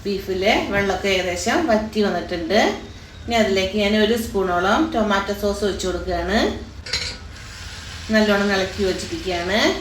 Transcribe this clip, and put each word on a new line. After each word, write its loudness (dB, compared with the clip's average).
ബീഫിലെ 0
വെള്ളമൊക്കെ 0
ഏകദേശം 0
വറ്റി 2
വന്നിട്ടുണ്ട്. 0
ഇനി -2
അതിലേക്ക് 2
ഞാൻ 2
ഒരു 2
സ്പൂണോളം 2
ടൊമാറ്റോ 0
സോസ് 0
ഒഴിച്ച് -4
കൊടുക്കുകയാണ്. 0
നല്ലോണം 4
ഇളക്കി -2
യോജിപ്പിക്കുകയാണ്. -2